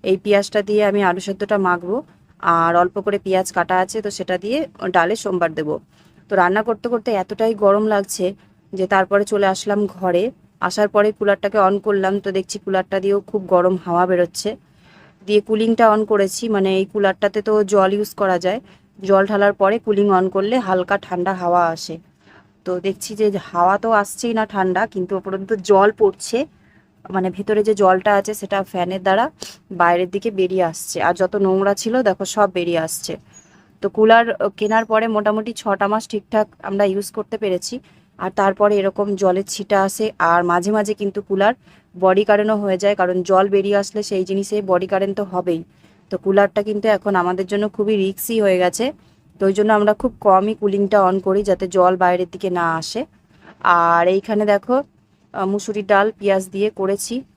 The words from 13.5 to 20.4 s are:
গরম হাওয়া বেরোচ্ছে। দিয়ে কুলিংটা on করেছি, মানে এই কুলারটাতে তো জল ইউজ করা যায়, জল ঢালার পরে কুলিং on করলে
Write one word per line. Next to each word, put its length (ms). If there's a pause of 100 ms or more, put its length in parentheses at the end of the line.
গরম 220 (100)
হাওয়া 240
বেরোচ্ছে। 400 (760)
দিয়ে 140
কুলিংটা 520
on 80 (100)
করেছি, 380
মানে 200 (100)
এই 60
কুলারটাতে 560
তো 120 (200)
জল 200
ইউজ 180 (100)
করা 240
যায়, 140 (400)
জল 280
ঢালার 260
পরে 260
কুলিং 280 (100)
on 120
করলে 260 (120)